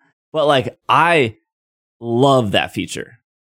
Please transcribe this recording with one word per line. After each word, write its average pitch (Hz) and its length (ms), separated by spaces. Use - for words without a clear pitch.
But, 151 160
like, 131 300
I 143 480
love 120 520
that 85 220
feature. - 460